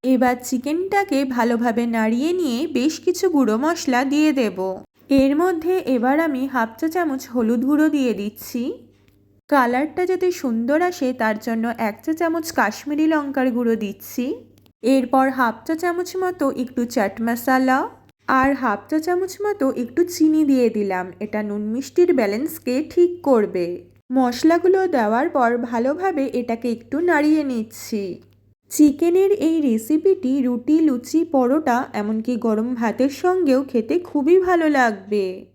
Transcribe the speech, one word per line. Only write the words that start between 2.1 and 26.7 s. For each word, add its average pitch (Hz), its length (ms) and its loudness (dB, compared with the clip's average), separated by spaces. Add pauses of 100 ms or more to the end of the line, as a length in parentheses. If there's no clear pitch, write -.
নিয়ে 294 260 -2 (100)
বেশ 277 320 0
কিছু 359 300 0
গুঁড়ো 247 280 2
মশলা 285 460 0
দিয়ে 294 280 2
দেব। 214 260 0 (560)
এর 277 220 4
মধ্যে 349 380 0 (120)
এবার 254 340 2
আমি 277 260 0
হাফ 240 300 -2
চা 320 120 -4
চামচ 320 400 -2
হলুদ 233 360 0
গুঁড়ো 302 260 4
দিয়ে 262 240 0
দিচ্ছি। 208 480 -8 (880)
কালারটা 285 560 0
যাতে 359 260 0
সুন্দর 240 500 0
আসে, 349 320 -2
তার 220 260 -2
জন্য 226 240 -4 (160)
এক 214 220 -4
চা 320 120 -4
চামচ 330 380 -2
কাশ্মীরি 285 540 -2
লঙ্কার 277 440 0
গুঁড়ো 233 260 0
দিচ্ছি। 208 500 -6 (560)
এরপর 262 480 2
হাফ 247 340 -2
চা 320 100 -2
চামচ 349 420 -4
মতো 359 300 -2 (100)
একটু 247 300 -4
চাট 202 340 -2
মশলা 262 580 0 (500)
আর 269 260 2
হাফ 226 340 -2
চা 311 120 0
চামচ 359 320 -2 (100)
মতো 403 240 -2 (100)
একটু 247 320 -4
চিনি 311 360 2
দিয়ে 254 260 4
দিলাম। 190 360 -2 (140)
এটা 214 220 -4
নুন 208 280 -6
মিষ্টির 311 460 2
ব্যালেন্সকে 233 580 -2 (160)
ঠিক 349 200 4 (120)
করবে। 190 440 2 (440)
মশলাগুলো 320 800 2
দেওয়ার 240 420 0
পর 247 200 2 (120)
ভালোভাবে 277 720 -2
এটাকে 240 380 -4